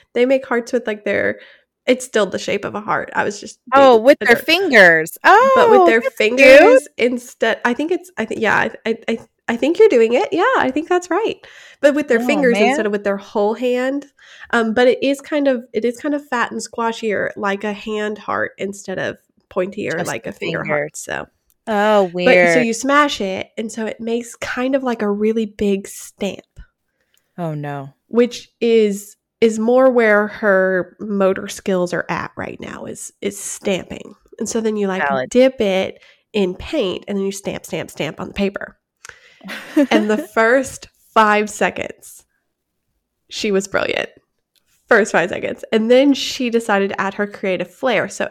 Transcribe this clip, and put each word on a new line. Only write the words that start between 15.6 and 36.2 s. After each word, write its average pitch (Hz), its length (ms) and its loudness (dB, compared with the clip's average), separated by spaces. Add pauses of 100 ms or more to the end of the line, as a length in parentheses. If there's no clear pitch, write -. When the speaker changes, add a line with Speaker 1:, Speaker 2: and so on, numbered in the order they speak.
Speaker 1:
it 233 120 -4
is 240 140 -4
kind 294 140 -4
of 294 140 -6
fat 233 240 -4
and 226 100 -8
squashier, 226 720 -4
like 202 280 -4
a 214 100 -6
hand 214 460 -8
heart - 400 -4
instead 196 400 -8
of 131 180 -6 (320)
pointier, 196 480 -6
Speaker 2:
Just 175 100 -6
Speaker 1:
like - 160 -8
Speaker 2:
the - 60 -10
Speaker 1:
a - 40 -12
finger - 260 -8
Speaker 2:
fingers. - 80 -8
Speaker 1:
heart. 151 300 -6
So. - 300 -10 (380)
Speaker 2:
Oh, 208 400 2
Speaker 1:
But 170 80 -10
so - 20 -16
Speaker 2:
weird. 175 500 4
Speaker 1:
you 226 80 -2
smash 285 480 0
it, 190 360 -6
and 220 140 -8
so 220 160 -8
it - 120 -10
makes 233 360 -6
kind 262 400 -4
of 262 80 -2
like 240 180 -4
a 208 100 -2
really 220 360 0
big 202 400 -2
stamp. - 580 -12 (920)
Speaker 2:
Oh, 165 160 -6
no. 143 400 -10 (140)
Speaker 1:
Which 240 520 -2
is, 214 560 0 (240)
is 220 200 0
more 254 300 4
where 214 380 2
her 190 720 0
motor 196 480 -2
skills 180 460 -4
are - 160 -6
at - 260 -6
right - 240 -12
now, - 260 -14
is, - 360 -14
is 196 180 -8
stamping. - 760 -8 (240)
And 214 100 -6
so 226 120 -4
then 220 160 -2
you, 202 100 -2
like, 180 200 -2
Speaker 2:
Valid. 135 220 -4
Speaker 1:
dip 262 320 2
it 190 400 -2 (320)